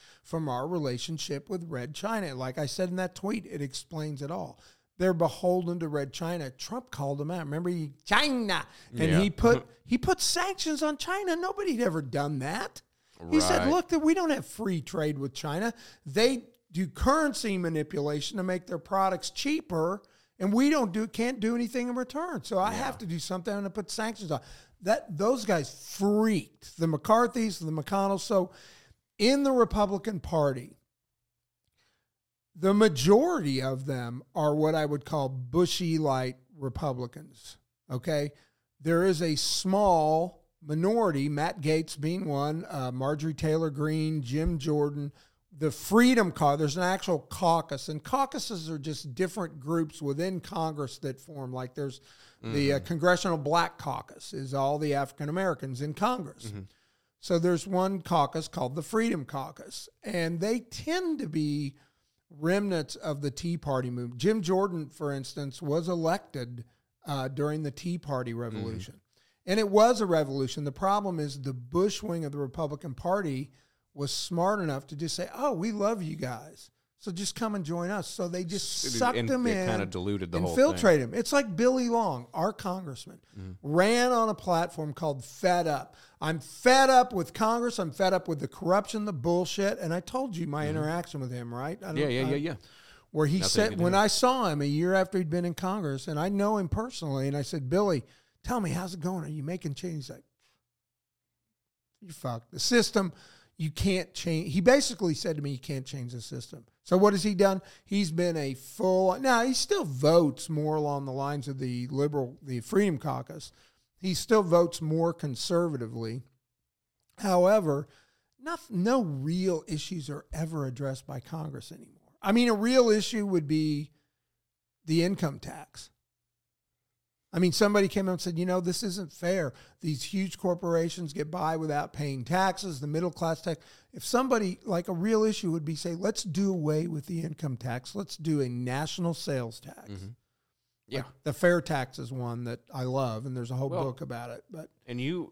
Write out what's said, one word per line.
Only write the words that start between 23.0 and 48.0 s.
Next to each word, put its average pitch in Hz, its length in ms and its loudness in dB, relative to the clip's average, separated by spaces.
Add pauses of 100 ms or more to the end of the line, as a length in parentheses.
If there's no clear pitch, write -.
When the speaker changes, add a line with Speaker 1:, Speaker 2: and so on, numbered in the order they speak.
Speaker 1:
do 165 140 -4
something. 180 340 -6
I'm 202 80 -4
gonna 196 100 -6
put 196 200 -8
sanctions 214 400 -6
on." - 100 -2 (400)
That, 190 360 0
those 226 280 2
guys 165 240 2 (280)
freaked, 208 800 2
the 165 100 0
McCarthys, 220 720 2
the 160 120 -6
McConnells. 196 500 0
So 185 300 2 (680)
in 269 260 4
the 277 80 4
Republican 208 680 2
Party, 139 580 0 (1800)
the 185 180 2
majority 202 880 4
of 131 240 -2
them 123 380 -6 (120)
are 151 180 4
what 156 220 4
I 151 100 2
would 147 200 -2
call 139 240 -2
Bushy 160 680 0
light 131 380 0 (220)
Republicans, 135 1000 -8 (320)
okay? 147 420 -2 (500)
There 170 240 4
is 175 160 2
a 160 140 0
small 175 1080 2 (220)
minority, 160 640 2
Matt 151 320 -2
Gaetz 156 380 0
being 175 260 -2
one, 151 440 -2
uh, 131 220 -4
Marjorie 143 420 -2
Taylor 160 360 2
Greene, 156 520 0
Jim 156 380 0
Jordan, 147 540 0 (440)
the 147 140 0
Freedom 233 600 6
Caucus. 147 280 4
There's 151 180 0
an 185 60 0
actual 180 360 0
caucus, 165 680 0
and 156 160 -8